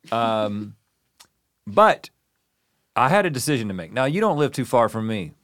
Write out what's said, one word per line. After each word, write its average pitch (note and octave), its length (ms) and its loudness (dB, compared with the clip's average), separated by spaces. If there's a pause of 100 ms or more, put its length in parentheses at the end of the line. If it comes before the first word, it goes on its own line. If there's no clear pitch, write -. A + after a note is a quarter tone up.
(120)
Um, G#2+ 640 -2 (880)
but G3+ 440 2 (840)
I B2+ 140 4
had G3 160 4
a E3+ 40 0
decision B2+ 380 -2
to F#2+ 60 -6
make. E2+ 180 -10
Now, C3 140 0
you D#3 160 -2
don't G3 160 0
live C#3+ 160 0
too B2+ 120 -4
far A#2 240 2
from A2 180 -6
me. G#2+ 260 -6 (100)